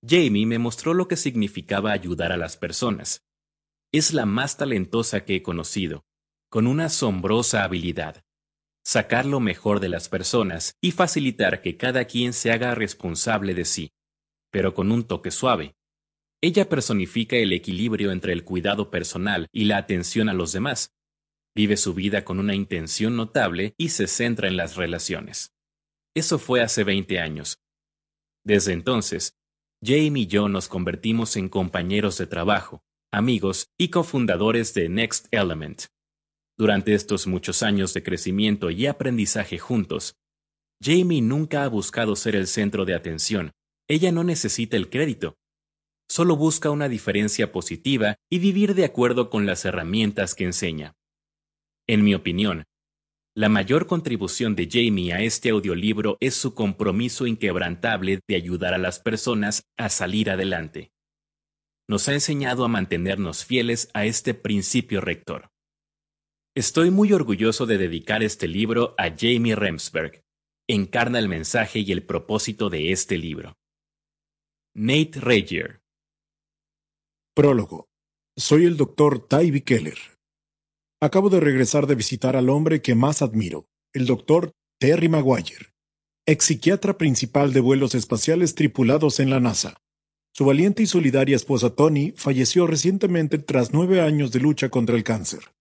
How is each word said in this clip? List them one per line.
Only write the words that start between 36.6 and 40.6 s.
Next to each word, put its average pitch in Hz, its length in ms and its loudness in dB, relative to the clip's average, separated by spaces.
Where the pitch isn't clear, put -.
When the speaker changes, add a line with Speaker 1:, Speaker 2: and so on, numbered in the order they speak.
Speaker 1:
estos 101 320 0
muchos 92 380 -4
años 101 320 0
de 87 80 -6
crecimiento 95 640 -2
y 92 160 -2
aprendizaje 113 720 -2
juntos, 90 600 -6